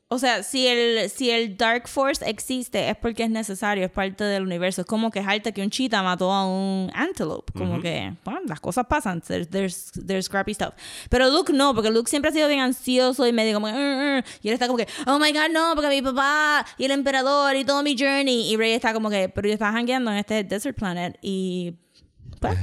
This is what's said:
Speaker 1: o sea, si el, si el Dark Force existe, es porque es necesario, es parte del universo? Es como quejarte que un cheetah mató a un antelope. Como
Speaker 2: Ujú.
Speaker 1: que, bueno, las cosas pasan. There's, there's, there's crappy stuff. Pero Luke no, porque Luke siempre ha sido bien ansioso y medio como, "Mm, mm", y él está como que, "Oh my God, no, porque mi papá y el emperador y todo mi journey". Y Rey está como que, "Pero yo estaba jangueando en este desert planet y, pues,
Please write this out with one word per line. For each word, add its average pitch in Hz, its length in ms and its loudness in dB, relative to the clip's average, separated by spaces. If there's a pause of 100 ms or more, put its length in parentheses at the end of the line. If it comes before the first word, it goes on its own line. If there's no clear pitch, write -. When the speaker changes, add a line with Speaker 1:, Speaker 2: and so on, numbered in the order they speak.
Speaker 1:
o 247 100 -2
sea, 240 240 0
si 254 240 0
el, 233 440 2
si 247 200 0
el 226 260 0
Dark 233 320 0
Force 277 400 0
existe, 220 640 -2
es 214 60 -2
porque 233 280 -4
es 220 60 0
necesario, 208 540 -2
es 180 60 -4
parte 190 340 -4
del 196 200 0
universo? 180 380 -2
Es 175 40 -6
como 220 240 0
quejarte 208 420 -2
que 196 100 -4
un 196 80 -2
cheetah 226 320 0
mató 185 300 0
a 196 140 2
un 190 480 -2
antelope. 226 580 -4
Como 185 220 -2
Speaker 2:
Ujú. 165 80 -2
Speaker 1:
que, 160 320 -4 (100)
bueno, 269 220 -6
las 170 140 -6
cosas 233 280 -2
pasan. 185 340 -2
There's, 175 260 -4
there's, 185 440 -4 (140)
there's 190 220 -2
crappy 208 260 -2
stuff. - 200 -4 (360)
Pero 254 200 6
Luke 302 220 2
no, 277 220 4
porque 220 160 2
Luke 226 180 2
siempre 302 220 2
ha - 40 -4
sido 311 140 4
bien 285 120 4
ansioso 254 680 2
y 240 60 4
medio 220 220 2
como, 208 140 0
"Mm, 277 500 0
mm", 247 40 0 (200)
y 208 60 -2
él 220 60 2
está 247 120 0
como 254 120 0
que, 220 80 0 (200)
"Oh 277 120 4
my 302 140 4
God, 302 200 2
no, 330 220 2
porque 302 140 0
mi 277 140 2
papá 277 600 2 (140)
y 220 60 -2
el 269 80 0
emperador 277 640 2
y 269 80 0
todo 277 180 2
mi 294 160 0
journey". 277 540 2
Y 220 40 2
Rey 226 160 2
está 226 200 0
como 220 180 -2
que, 190 180 0
"Pero 202 200 -4
yo 208 60 2
estaba 208 180 -2
jangueando 240 400 0
en 202 60 -2
este 214 260 -2
desert 208 320 -4
planet 175 460 -6
y, 180 520 -4 (680)
pues, 90 220 -2